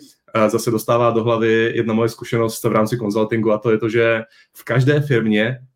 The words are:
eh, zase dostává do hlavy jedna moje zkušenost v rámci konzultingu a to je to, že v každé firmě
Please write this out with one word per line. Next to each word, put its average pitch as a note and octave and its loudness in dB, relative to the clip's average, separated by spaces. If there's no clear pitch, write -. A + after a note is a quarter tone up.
eh, G#2+ 2
zase A2+ -2
dostává A#2 0
do A2 0
hlavy A2+ 2
jedna A2 -2
moje A2+ 0
zkušenost A2+ -4
v A2 0
rámci G#2+ 0
konzultingu A2 -2
a G#2+ 0
to A#2 -2
je A2 2
to, A#2 -2
že A2+ 0
v - -20
každé C3 2
firmě A2 0